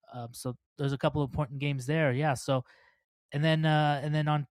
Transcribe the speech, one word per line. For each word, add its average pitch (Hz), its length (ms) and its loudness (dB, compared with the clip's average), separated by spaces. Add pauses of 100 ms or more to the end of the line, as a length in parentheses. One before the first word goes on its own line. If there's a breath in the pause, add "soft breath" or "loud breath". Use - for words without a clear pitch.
(120)
um, 120 200 -10
so 123 240 -8 (200)
there's 139 160 -2
a 139 60 -4
couple 151 240 0
of 135 80 -2
important 139 300 -6
games 139 260 -4
there. 151 260 2
Yeah. 143 220 0
So, 131 300 0 (680 soft breath)
and 147 120 -2
then, 160 200 4
uh, 151 380 4
and 151 120 -2
then 151 120 2
on 151 200 0 (100)